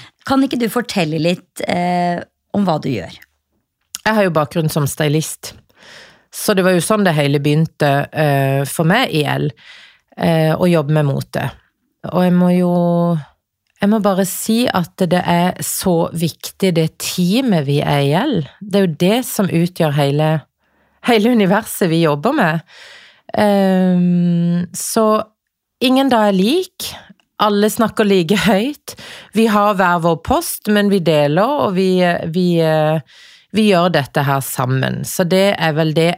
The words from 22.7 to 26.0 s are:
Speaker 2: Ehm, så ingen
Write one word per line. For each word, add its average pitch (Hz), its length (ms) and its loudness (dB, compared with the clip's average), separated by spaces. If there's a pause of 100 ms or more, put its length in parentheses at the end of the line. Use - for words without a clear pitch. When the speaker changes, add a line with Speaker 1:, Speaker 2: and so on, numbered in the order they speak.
Speaker 2:
Ehm, 180 1400 2
så 214 500 0 (580)
ingen 262 280 2